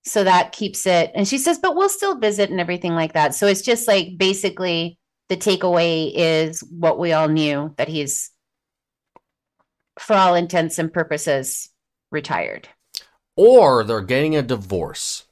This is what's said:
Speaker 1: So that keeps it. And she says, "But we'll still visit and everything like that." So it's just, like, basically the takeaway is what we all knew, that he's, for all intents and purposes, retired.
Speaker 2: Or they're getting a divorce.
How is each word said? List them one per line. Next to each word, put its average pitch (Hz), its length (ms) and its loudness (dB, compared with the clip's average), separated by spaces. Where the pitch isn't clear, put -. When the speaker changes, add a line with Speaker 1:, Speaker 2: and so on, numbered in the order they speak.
Speaker 1:
So 202 200 0
that 180 280 2
keeps - 340 -6
it. 170 280 4
And 196 120 0
she 262 120 -2
says, 330 200 0
"But 359 160 0
we'll 381 140 2
still 381 300 -4
visit 208 320 0
and 185 100 -4
everything 175 340 -4
like 160 200 -2
that." 151 200 2
So 202 120 0
it's 196 160 2
just, 233 260 -2
like, 185 300 0
basically 190 800 -2
the 185 80 -2
takeaway 170 760 0
is 160 460 0
what 165 380 -2
we 170 140 -2
all 156 160 2
knew, 151 500 -2
that 147 100 -2
he's, 147 420 -6
for - 160 -2
all 185 200 4
intents 170 440 -2
and 165 140 -4
purposes, 151 800 -4
retired. 87 580 -8
Speaker 2:
Or 175 480 8
they're 107 180 -2
getting 143 340 0
a 143 60 2
divorce. 98 880 -6